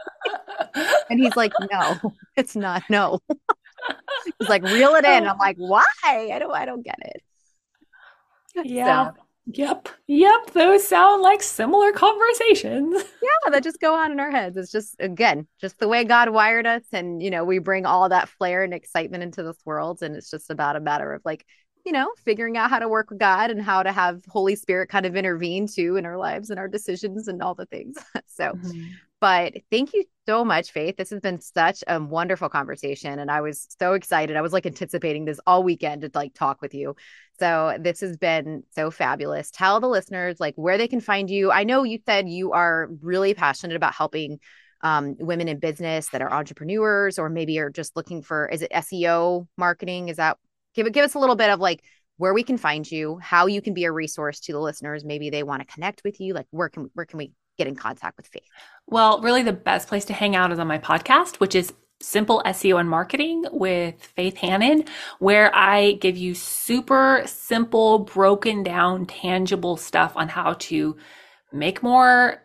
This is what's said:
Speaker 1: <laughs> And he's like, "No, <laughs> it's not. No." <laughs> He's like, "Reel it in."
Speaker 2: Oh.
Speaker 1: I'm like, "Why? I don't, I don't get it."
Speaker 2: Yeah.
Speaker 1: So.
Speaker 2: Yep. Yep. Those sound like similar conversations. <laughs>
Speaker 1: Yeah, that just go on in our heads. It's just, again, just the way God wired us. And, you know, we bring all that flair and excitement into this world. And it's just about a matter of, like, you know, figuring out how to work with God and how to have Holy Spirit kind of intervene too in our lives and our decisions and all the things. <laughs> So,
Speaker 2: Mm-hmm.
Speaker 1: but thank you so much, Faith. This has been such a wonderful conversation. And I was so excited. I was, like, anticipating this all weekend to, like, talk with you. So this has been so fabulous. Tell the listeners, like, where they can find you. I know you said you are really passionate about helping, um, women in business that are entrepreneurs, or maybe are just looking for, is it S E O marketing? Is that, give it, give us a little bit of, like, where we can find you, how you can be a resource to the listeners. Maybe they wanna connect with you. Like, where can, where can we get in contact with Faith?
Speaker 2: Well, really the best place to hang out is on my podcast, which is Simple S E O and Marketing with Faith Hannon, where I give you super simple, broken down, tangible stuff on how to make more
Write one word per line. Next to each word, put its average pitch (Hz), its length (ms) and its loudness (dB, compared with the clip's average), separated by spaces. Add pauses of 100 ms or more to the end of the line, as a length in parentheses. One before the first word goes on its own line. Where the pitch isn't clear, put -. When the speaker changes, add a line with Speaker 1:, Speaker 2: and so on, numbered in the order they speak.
Speaker 1:
<laughs> - 40 -14 (1040)
And 240 120 2
he's 247 160 4
like, 220 160 2 (200)
"No, 180 300 0
<laughs> - 340 -8
it's 254 200 -2
not. 185 340 -4
No." 196 300 2 (100)
<laughs> - 1080 -8
He's 226 100 -6
like, 196 140 4
"Reel 240 340 4
it 294 100 6
in." 254 180 6
Speaker 2:
Oh. 202 60 -2
Speaker 1:
I'm 196 80 -4
like, 196 180 0
"Why? 185 280 4 (200)
I 226 340 0
don't, 294 160 -6
I - 120 -4
don't 247 160 -10
get - 180 -12
it." - 220 -16 (1400)
Speaker 2:
Yeah. 254 460 2
Speaker 1:
So. - 120 -20 (260)
Speaker 2:
Yep. - 400 -4 (200)
Yep. 392 460 6
Those 381 320 6
sound 381 360 6
like 403 200 6
similar 392 500 2
conversations. 403 1160 2
<laughs> - 40 -20 (100)
Speaker 1:
Yeah, 571 300 2
that 277 100 4
just 311 180 -8
go 320 140 4
on 320 180 0
in 285 80 -4
our 294 100 -2
heads. 190 260 -2
It's 185 160 -10
just, 214 260 -6
again, 180 480 0 (140)
just - 180 -12
the 220 100 -2
way 233 160 2
God 233 260 6
wired 220 360 4
us. 233 160 0 (100)
And, 175 300 -6
you 196 80 -4
know, 170 140 -2
we 185 140 0
bring 185 280 -2
all 185 220 4
that 185 200 2
flair 180 360 -2
and 180 100 -6
excitement 175 480 -6
into 175 200 -10
this 165 220 -10
world. 156 380 -6
And 151 140 -8
it's - 140 -18
just - 200 -12
about 147 260 -2
a 151 40 -6
matter 147 320 -4
of, 143 120 -12
like, 160 200 -8 (400)
you 359 80 -6
know, 285 180 -2 (140)
figuring 226 320 -2
out 233 140 0
how 254 100 0
to 226 80 -4
work 220 220 0
with 202 100 -16
God 202 300 4
and 214 120 -6
how 190 200 0
to 190 100 0
have 180 360 -2
Holy 196 280 0
Spirit 185 320 -2
kind 190 180 0
of 180 100 -4
intervene 180 520 -2
too 180 280 -2
in 175 100 -4
our 175 100 -10
lives 202 340 -6
and 190 80 -8
our 190 100 -8
decisions 202 600 -8
and 180 140 -8
all 180 120 -6
the 180 120 -14
things. - 300 -16 (180)
<laughs> - 140 -10
So, - 240 -6
Speaker 2:
Mm-hmm. 175 280 -12 (380)
Speaker 1:
but 180 360 2 (160)
thank 262 240 -2
you 403 100 0 (220)
so 226 180 0
much, 170 280 -2
Faith. 160 260 -6
This 190 100 -8
has 208 120 -12
been 180 200 -6
such 175 460 -2
a 165 120 -2
wonderful 165 520 -4
conversation. 143 680 -8
And 143 120 -8
I 151 100 0
was 151 260 -8 (120)
so 185 160 0
excited. 156 420 -2
I 151 60 -2
was, 165 100 -4
like, 185 140 -2
anticipating 156 580 -6
this 151 220 -8
all 180 160 6
weekend 160 400 -2
to, 151 120 -10
like, 143 200 -6
talk 139 260 -4
with 139 140 -12
you. 139 220 -10 (420)
So 160 420 0
this 165 200 -4
has 180 180 -8
been 156 440 -2 (100)
so 156 180 -4
fabulous. 147 600 -4
Tell 196 300 2
the 254 80 -2
listeners, 180 500 -4
like, 151 180 -4
where 175 200 0
they 233 120 0
can 240 120 -4
find 196 300 -2
you. 196 200 0
I 196 140 4
know 254 200 2
you 226 200 -6
said 202 240 0
you 180 240 -6
are 165 380 0 (100)
really 185 320 0
passionate 165 440 -2
about 156 180 0
helping, 151 440 -6 (440)
um, 147 360 -2
women 165 300 -4
in 147 120 -8
business 160 500 -4
that 127 100 -6
are - 120 -4
entrepreneurs, 196 840 -2
or 160 120 -2
maybe 160 280 -4
are 147 120 -4
just 156 260 -12
looking 165 260 -10
for, 151 260 -4
is 160 120 -6
it - 100 -8
S - 220 -4
E 170 160 -2
O 175 480 0
marketing? 180 540 -4
Is 156 80 -10
that, 160 180 0 (380)
give 220 120 0
it, 226 60 -4
give 285 140 4
us 285 80 -2
a 294 40 -4
little 254 180 4
bit 214 120 4
of, 202 120 4
like, 180 220 0 (360)
where 190 160 2
we 233 80 2
can 247 160 -2
find 151 320 -4
you, 156 320 -8
how 175 240 4
you 202 160 -2
can 208 100 -4
be 175 120 -4
a 165 80 0
resource 151 480 -6
to - 120 -12
the 147 80 -4
listeners. 147 460 -8
Maybe 147 240 -8
they 147 120 -4
wanna 139 220 -8
connect 185 400 -10
with 202 160 -8
you. 190 140 -8
Like, 143 160 -12
where 160 180 -4
can, 143 260 -14
where 165 120 -10
can 160 120 -16
we 143 140 -12 (260)
get 165 80 -2
in 139 100 -8
contact - 420 -12
with - 100 -20
Faith? - 140 -20 (440)
Speaker 2:
Well, 220 340 4
really 247 220 2
the 226 100 0
best 185 360 -2
place 202 180 -4
to 208 80 -8
hang 202 220 0
out 180 160 2
is 170 60 -4
on 170 80 -2
my 156 120 -2
podcast, 262 580 2
which 190 180 0
is 180 180 0 (300)
Simple 214 420 0
S - 220 -2
E 185 80 6
O - 20 4
and 175 140 0
Marketing 285 600 -2
with 180 520 -4 (120)
Faith 185 220 -4
Hannon, 226 480 2 (360)
where 208 360 6
I 202 360 6
give 185 260 0
you 180 160 -4
super 262 920 0
simple, 226 760 2
broken 202 640 2
down, 180 440 -2
tangible 180 720 -2
stuff 165 360 0
on 160 140 -2
how 170 260 -2
to 156 440 -4 (560)
make 151 280 -4
more 247 640 4